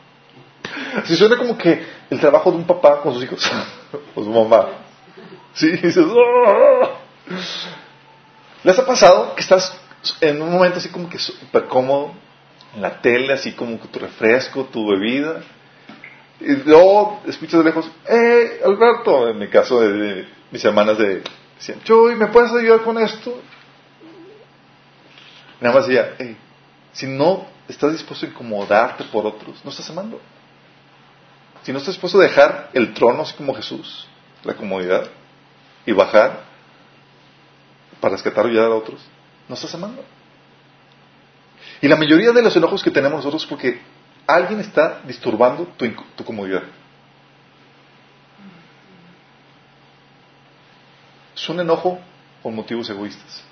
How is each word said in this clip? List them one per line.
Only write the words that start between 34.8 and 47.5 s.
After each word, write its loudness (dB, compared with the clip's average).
y -2
bajar 4
para 0
rescatar -2
y -2
ayudar 2
a 0
otros, -8
no -14
estás -14
amando. -16
Y -2
la 6
mayoría 4
de 4
los 2
enojos 0
que -2
tenemos -2
nosotros -8
es -14
porque -6
alguien 0
está -2
disturbando -2
tu -6
inco-, -8
tu -16
comodidad. -8